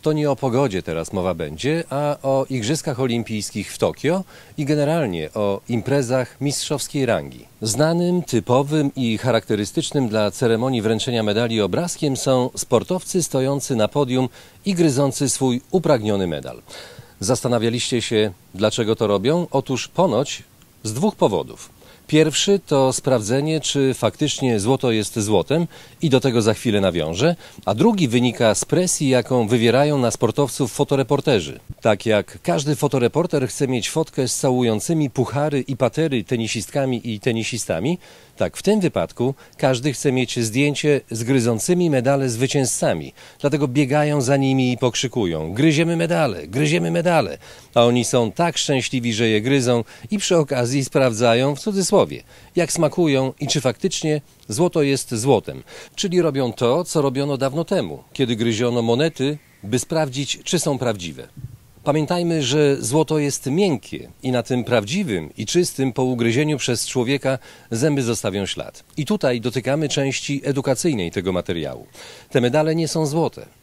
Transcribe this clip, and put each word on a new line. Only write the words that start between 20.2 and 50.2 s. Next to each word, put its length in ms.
z 100
dwóch 220
powodów. 540
Pierwszy 600
to 260
sprawdzenie, 680
czy 320
faktycznie 680
złoto 320
jest 280
złotem 480
i 80
do 100
tego 220
za 120
chwilę 280
nawiążę, 540
a 100
drugi 320
wynika 480
z 100
presji, 440
jaką 380
wywierają 500
na 140
sportowców 640
fotoreporterzy. 840
Tak 240
jak 360
każdy 340
fotoreporter 720
chce 200
mieć 220
fotkę 380
z 80
całującymi 760
puchary 520
i 160
patery 460
tenisistkami 880
i 60
tenisistami, 800
tak 200
w 60
tym 160
wypadku 540
każdy 360
chce 180
mieć 280
zdjęcie 600
z 120
gryzącymi 680
medale 400
zwycięzcami. 840
Dlatego 260
biegają 540
za 160
nimi 340
i 60
pokrzykują: 760
"Gryziemy 440
medale, 500
gryziemy 440
medale". 460
A 80
oni 220
są 260
tak 260
szczęśliwi, 560
że 140
je 140
gryzą 420
i 60
przy 200